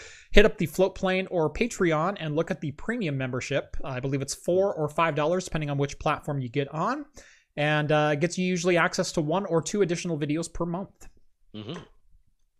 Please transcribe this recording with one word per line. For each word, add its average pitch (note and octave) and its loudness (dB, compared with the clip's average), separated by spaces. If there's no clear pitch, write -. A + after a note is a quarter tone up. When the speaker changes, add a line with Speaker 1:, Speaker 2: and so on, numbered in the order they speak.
Speaker 1:
hit - 10
up - 2
the E3 0
Float F#3 2
Plane F#3 0
or D#3+ 2
Patreon F3 0
and D3+ -2
look E3+ -2
at D#3 -4
the D3+ -6
premium G3 -4
membership. C3 -4
Uh, D3+ -6
I B2+ -6
believe C3+ -2
it's C3+ -6
four F#3 2
or D3+ -2
five D#3+ 0
dollars, E3 2
depending D#3 -4
on C#3+ -2
which C#3 -2
platform C#3+ -2
you B2+ -4
get C#3 -2
on. A#3 -4
And, D3+ 2
uh, D3+ 4
it C#3+ 0
gets F3 0
you F#3 0
usually F3+ 2
access F3 2
to F3 2
one E3+ 0
or E3 2
two G#3 -2
additional E3+ 0
videos D3+ -2
per E3+ -4
month. F3 -8
Speaker 2:
Mm-hmm. G#2+ -10